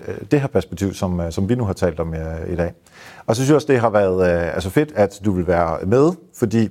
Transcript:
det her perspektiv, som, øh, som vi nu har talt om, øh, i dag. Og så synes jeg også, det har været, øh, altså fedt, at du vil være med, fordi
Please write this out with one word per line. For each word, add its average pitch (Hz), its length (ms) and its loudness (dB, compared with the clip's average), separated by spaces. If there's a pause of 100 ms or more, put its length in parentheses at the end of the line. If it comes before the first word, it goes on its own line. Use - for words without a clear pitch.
(300)
det 147 100 4
her 135 80 -2
perspektiv, 95 460 -2
som, 90 260 -2
øh, 85 120 -4
som 98 160 -2
vi 117 60 0
nu 123 100 -2
har 95 80 -2
talt 85 280 -2
om, 82 140 -6
øh, 80 380 -8
i 85 40 -4
dag. 85 160 -2 (540)
Og 113 100 0
så 120 40 -2
synes 135 80 0
jeg 151 80 6
også, 143 160 -2
det 127 80 4
har 113 100 4
været, 92 440 4 (120)
øh, 82 80 -6
altså 92 160 -4
fedt, 151 240 0
at 101 300 0
du 104 80 0
vil 90 140 -2
være 85 400 0
med, 131 240 4 (280)
fordi 110 320 0